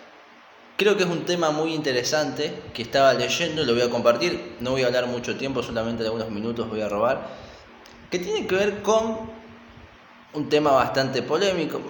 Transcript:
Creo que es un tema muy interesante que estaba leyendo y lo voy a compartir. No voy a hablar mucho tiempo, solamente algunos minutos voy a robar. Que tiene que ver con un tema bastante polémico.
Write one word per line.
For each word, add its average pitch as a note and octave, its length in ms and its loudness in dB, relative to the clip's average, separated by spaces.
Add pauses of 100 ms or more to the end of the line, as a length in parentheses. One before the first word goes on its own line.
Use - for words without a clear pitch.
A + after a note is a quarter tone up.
(760)
Creo G3 200 4
que F#3 60 2
es F3 80 2
un D#3+ 160 -4
tema F3 240 2
muy D#3+ 240 0
interesante D3 800 0 (180)
que A#2 100 -8
estaba C3+ 320 6
leyendo D3+ 500 0
y - 20 0
lo A#2 60 4
voy A#2+ 100 4
a A#2+ 80 2
compartir. A#2+ 680 2
No B2 100 -4
voy C3 140 2
a - 20 4
hablar B2 220 2
mucho B2 280 -4
tiempo, C3 240 -4
solamente A#2 440 -4
algunos A2 260 -2
minutos A2+ 380 -4
voy G#2+ 120 -4
a G#2 80 -2
robar. A2 380 0 (880)
Que F3 80 -2
tiene F#4+ 260 -4
que F#3 80 -2
ver G3+ 260 0
con A3 480 0 (1040)
un D3 140 -6
tema D3+ 220 4
bastante C3 500 2
polémico. F3 680 0